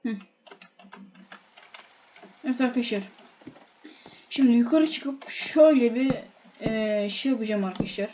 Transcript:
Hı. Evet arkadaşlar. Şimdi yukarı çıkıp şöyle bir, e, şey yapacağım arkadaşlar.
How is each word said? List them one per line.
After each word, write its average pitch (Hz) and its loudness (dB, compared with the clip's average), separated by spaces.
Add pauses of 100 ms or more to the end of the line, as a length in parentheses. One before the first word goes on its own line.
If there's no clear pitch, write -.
Hı. 220 -6 (2250)
Evet 262 -2
arkadaşlar. 240 -2 (1300)
Şimdi 240 4
yukarı 311 2
çıkıp - -10
şöyle 269 4
bir, 262 0 (460)
e, 214 -2
şey 269 -4
yapacağım 214 -2
arkadaşlar. 196 -6